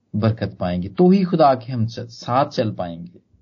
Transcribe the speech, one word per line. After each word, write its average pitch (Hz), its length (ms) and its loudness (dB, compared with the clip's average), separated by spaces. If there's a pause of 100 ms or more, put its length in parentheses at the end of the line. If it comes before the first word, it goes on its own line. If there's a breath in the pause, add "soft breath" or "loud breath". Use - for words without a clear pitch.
(160)
बरकत 107 440 -2
पाएंगे, 90 280 -4
तो 180 220 4
ही 190 140 4
खुदा 156 300 4
के 123 180 -8
हम 113 140 0
च-, - 140 -10
साथ 123 460 -2
चल 113 260 -4
पाएंगे, 87 460 -10 (240)